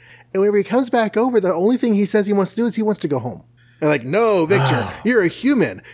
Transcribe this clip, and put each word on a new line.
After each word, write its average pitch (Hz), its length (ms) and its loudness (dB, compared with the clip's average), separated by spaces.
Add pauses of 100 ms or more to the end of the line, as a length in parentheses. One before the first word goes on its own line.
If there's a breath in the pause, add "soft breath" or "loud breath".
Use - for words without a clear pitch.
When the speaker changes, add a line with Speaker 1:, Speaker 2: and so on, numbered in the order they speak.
(340 soft breath)
Speaker 1:
And 190 80 0
whenever 208 160 2
he 196 60 2
comes 240 260 -2
back 220 280 0
over, 240 220 2
the 185 140 0
only 202 240 2
thing 240 160 0
he 202 120 2
says 208 220 0
he 208 60 0
wants 196 180 0
to - 60 -8
do 233 80 0
is 214 100 -2
he 220 80 -2
wants 208 180 -2
to 170 60 -4
go 143 120 -2
home. 117 240 -10 (360 soft breath)
They're 151 100 2
like, 139 160 0
"No, 196 400 0
Victor, 131 420 0 (100)
Speaker 2:
<sighs> - 60 -20
Speaker 1:
you're 226 180 2
a 175 60 0
human. 190 540 -2 (120 loud breath)